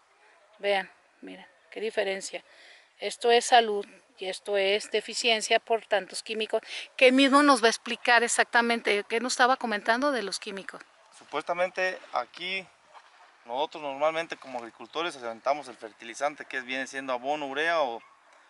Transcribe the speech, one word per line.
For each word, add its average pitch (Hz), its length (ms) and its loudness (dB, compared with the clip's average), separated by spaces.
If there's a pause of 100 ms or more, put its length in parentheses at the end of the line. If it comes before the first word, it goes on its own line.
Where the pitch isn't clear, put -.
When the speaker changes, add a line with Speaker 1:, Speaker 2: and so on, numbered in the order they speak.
(600)
Speaker 1:
vean, 196 300 0 (320)
miren, 185 260 -18 (240)
qué - 80 -14
diferencia, 196 640 -4 (560)
esto 202 320 0
es 240 140 4
salud 214 400 4 (320)
y 190 100 -10
esto 202 300 -4
es 196 340 0
deficiencia 220 680 0
por 226 260 -2
tantos - 380 -4
químicos, 220 380 -4 (360)
que 254 160 10
mismo 269 300 8
nos 269 200 6
va 233 40 8
a - 20 6
explicar 233 540 2
exactamente, 233 840 2
¿qué 226 140 -2
nos 247 120 -4
estaba 254 240 4
comentando 233 540 0
de 240 120 -2
los 185 160 -8
químicos? - 420 -12 (360)
Speaker 2:
Supuestamente 180 800 -4 (160)
aquí 180 520 -6 (800)
nosotros 143 360 -6
normalmente 151 540 -4
como 131 240 -12
agricultores 143 580 -8
aventamos 127 520 -4
el 113 80 -16
fertilizante 117 680 -8
que 143 120 -10
es, 127 80 -6
viene 131 220 -6
siendo 135 260 -8
abono, 139 340 -6
urea 156 340 0
o, 117 200 -4 (480)